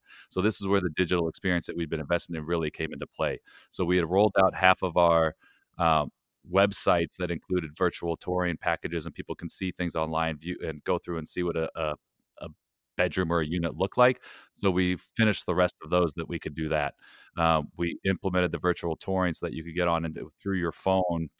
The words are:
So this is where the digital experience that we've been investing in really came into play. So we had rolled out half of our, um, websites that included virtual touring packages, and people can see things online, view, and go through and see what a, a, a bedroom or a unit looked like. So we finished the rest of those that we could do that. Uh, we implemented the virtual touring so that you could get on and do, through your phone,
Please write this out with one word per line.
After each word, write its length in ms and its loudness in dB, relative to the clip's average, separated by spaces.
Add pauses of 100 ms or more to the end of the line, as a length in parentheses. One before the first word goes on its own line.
(280)
So 120 -4
this 200 2
is 80 -2
where 120 4
the 140 0
digital 340 0
experience 380 -2
that 100 -6
we've 140 -2
been 100 -2
investing 360 -2
in 100 -6
really 240 0
came 220 -6
into 160 -8
play. 320 -2 (300)
So 140 -4
we 120 2
had 120 2
rolled 320 4
out 140 4
half 300 4
of 120 -2
our, 380 4 (440)
um, 340 2 (380)
websites 680 2
that 120 -2
included 460 -4
virtual 400 0
touring 400 -2
packages, 480 -2
and 100 -10
people 200 -8
can 140 -10
see 240 -6
things 240 -4
online, 420 -2
view, 260 -8
and 200 -8
go 120 0
through 220 -4
and 100 -8
see 140 -4
what 140 -2
a, 180 -2
a, 200 -4 (460)
a 80 -12 (480)
bedroom 340 0
or 100 2
a 60 0
unit 300 -2
looked 220 -2
like. 240 4 (320)
So 160 2
we 260 2 (200)
finished 300 2
the 80 0
rest 280 2
of 80 -8
those 240 4
that 140 -6
we 100 -4
could 160 -8
do 140 -4
that. 260 -2 (420)
Uh, 260 4 (160)
we 260 -2
implemented 480 0
the 60 -2
virtual 380 0
touring 360 -2
so 140 -6
that 80 -6
you 80 -6
could 140 -8
get 100 2
on 180 2
and 100 -4
do, 180 -10 (100)
through 160 -2
your 140 0
phone, 680 0